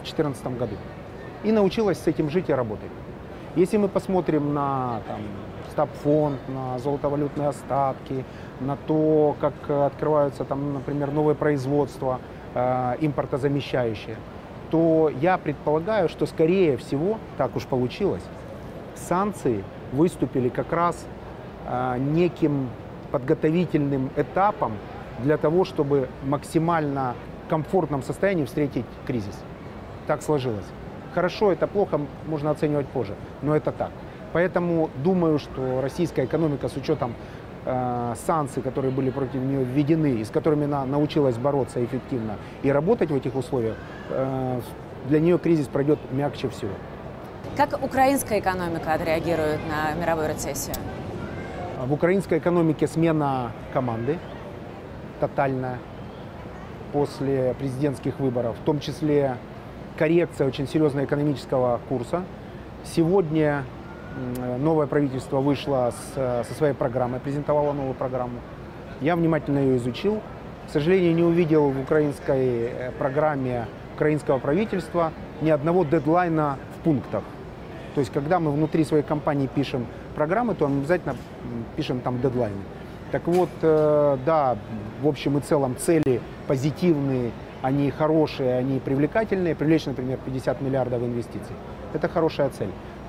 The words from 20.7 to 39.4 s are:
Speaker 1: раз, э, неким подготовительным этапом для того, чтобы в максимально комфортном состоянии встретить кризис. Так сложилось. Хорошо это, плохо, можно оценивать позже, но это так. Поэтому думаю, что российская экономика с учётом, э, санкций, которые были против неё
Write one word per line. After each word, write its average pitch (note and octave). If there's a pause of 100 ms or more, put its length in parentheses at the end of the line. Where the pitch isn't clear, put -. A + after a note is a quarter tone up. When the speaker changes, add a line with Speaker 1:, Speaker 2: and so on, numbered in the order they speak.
Speaker 1:
раз, E3+ (600)
э, B2+
неким D3 (420)
подготовительным C#3+
этапом D3 (460)
для C#3+
того, E3
чтобы C#3+ (140)
в C#3
максимально D3 (340)
комфортном D3+
состоянии E3+
встретить C3+ (220)
кризис. G#2 (680)
Так D3+
сложилось. B2 (480)
Хорошо F3+
это, D#3
плохо, F3 (260)
можно D3+
оценивать D3
позже, G#2 (280)
но D3+
это D3
так. F2+ (420)
Поэтому E3+ (120)
думаю, E3
что C3
российская C3+
экономика D3
с -
учётом, C3+ (520)
э, B2 (100)
санкций, D3
которые C3
были C3
против C3
неё C3+